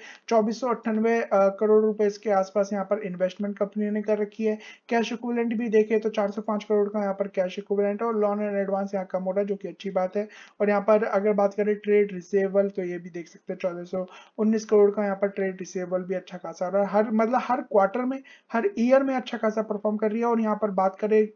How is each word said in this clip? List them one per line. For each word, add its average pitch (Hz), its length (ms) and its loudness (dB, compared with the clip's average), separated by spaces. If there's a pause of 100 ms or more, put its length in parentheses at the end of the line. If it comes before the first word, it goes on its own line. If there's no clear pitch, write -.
(300)
चौबीस 226 300 2
सौ 262 80 -2
अट्ठानवे, 226 540 0
अ, - 120 -6
करोड़ 208 520 4
रुपए 214 200 0
इसके 202 260 -2
आसपास 196 420 0
यहाँ 196 120 -2
पर 202 140 -2
इन्वेस्टमेंट 196 580 -4
कंपनी 208 320 -2
ने 208 120 -2
कर 208 160 0
रखी 208 260 -4
है। 214 140 0 (320)
कैश 233 240 0
इक्विवेलेंट 233 440 -2
भी 240 120 -2
देखें 220 300 4
तो 220 100 -2
चार 208 220 -2
सौ 214 100 -8
पाँच 214 220 -4
करोड़ 208 260 2
का 214 120 -4
यहाँ 196 120 -2
पर 196 140 -4
कैश 185 320 -4
इक्विवेलेंट 202 420 -2
और 233 140 -2
लोन 208 240 0
and 208 180 -2
एडवांस 196 360 -2
यहाँ 190 120 -4
कम 185 180 -4
हो 185 80 -2
रहा 190 80 0
है, 202 60 0
जो 202 100 -4
कि 190 120 -10
अच्छी 170 220 -10
बात 185 280 -2
है। 208 100 -2 (340)
और 202 80 2
यहाँ 202 120 2
पर 214 220 4
अगर 214 300 0
बात 202 200 2
करें 208 220 0
ट्रेड 208 380 2
रिसीवेबल, 196 560 0
तो 196 140 -6
ये 175 140 -6
भी 175 120 -12
देख 170 180 -10
सकते - 260 -14
हैं 185 40 -8
चौदह 175 260 -6
सौ 185 220 -6 (320)
उन्नीस 220 280 2
करोड़ 208 260 6
का 208 120 -2
यहाँ 202 120 -2
पर 196 120 0
ट्रेड 190 320 -4
रिसीवेबल 185 440 -6
भी 185 120 -6
अच्छा 180 220 -10
खासा 175 280 -8
आ 175 40 -4
रहा 196 120 2
है। 196 80 0
हर, 214 220 2
मतलब 226 320 2
हर 262 180 -2
क्वार्टर 214 440 2
में, 269 160 -4 (320)
हर 233 160 0 (100)
ईयर 262 240 6
में 269 120 0
अच्छा 240 220 -6
खासा 220 240 0
परफॉर्म 214 360 -4
कर 214 140 -2
रही 226 80 -4
है। 233 60 0
और 233 160 2
यहाँ 214 140 0
पर 208 160 -2
बात 190 280 0
करें 214 360 4